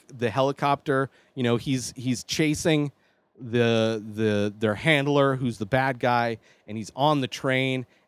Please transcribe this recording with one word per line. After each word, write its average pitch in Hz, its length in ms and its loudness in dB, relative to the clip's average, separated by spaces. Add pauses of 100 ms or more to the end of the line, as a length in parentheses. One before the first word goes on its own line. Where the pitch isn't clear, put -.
(140)
the 120 160 -2
helicopter, 139 800 0 (260)
you 131 80 -2
know, 120 120 2
he's, 127 400 -2
he's 135 300 -4
chasing 151 640 0 (480)
the, 113 640 2 (120)
the, 104 420 0
their 110 180 0
handler, 143 600 2
who's 127 240 -4
the 110 60 -4
bad 131 340 0
guy, 120 400 0 (280)
and 107 100 -10
he's 107 180 -10
on 147 260 2
the 127 60 -4
train, 131 580 -2 (220)